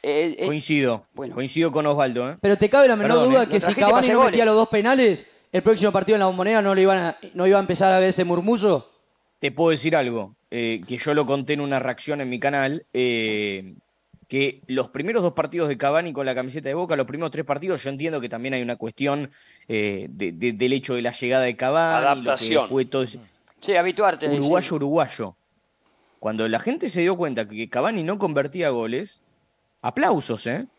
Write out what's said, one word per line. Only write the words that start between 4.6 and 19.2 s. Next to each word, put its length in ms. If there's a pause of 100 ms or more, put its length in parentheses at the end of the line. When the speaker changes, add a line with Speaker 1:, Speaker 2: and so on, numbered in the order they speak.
Speaker 3:
penales, 640 (220)
el 100
próximo 300
partido 240
en 40
la 60
Bombonera 340
no 140
lo 80
iban 160
a, 180 (160)
no 140
iba 100
a 60
empezar 320
a 40
ver 120
ese 140
murmullo. 680 (480)
Speaker 2:
Te 140
puedo 180
decir 260
algo, 380 (160)
eh, 360
que 120
yo 160
lo 100
conté 300
en 80
una 160
reacción 420
en 80
mi 100
canal, 540
eh, 800 (560)
que 380
los 240
primeros 320
dos 100
partidos 380
de 80
Cavani 340
con 140
la 80
camiseta 340
de 60
Boca, 200
los 120
primeros 240
tres 160
partidos, 360
yo 60
entiendo 320
que 80
también 240
hay 100
una 140
cuestión, 540 (360)